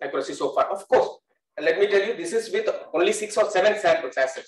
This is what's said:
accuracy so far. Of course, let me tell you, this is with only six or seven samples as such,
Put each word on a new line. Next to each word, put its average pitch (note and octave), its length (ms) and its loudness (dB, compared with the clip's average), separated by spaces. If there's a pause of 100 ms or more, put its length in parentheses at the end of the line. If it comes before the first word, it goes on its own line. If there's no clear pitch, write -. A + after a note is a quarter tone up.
accuracy C#3 320 -6
so - 200 -4
far. - 180 0
Of - 160 -10
course, - 320 2 (400)
let E3 180 2
me G3+ 100 4
tell G3+ 140 4
you, A3 140 -2
this E3+ 160 -8
is A3+ 220 -2
with A3 160 0 (240)
only G3 180 2
six G#3 240 -4
or G#3+ 140 2
seven G3+ 280 2
samples D#3+ 380 2
as C3 180 0
such, - 140 -12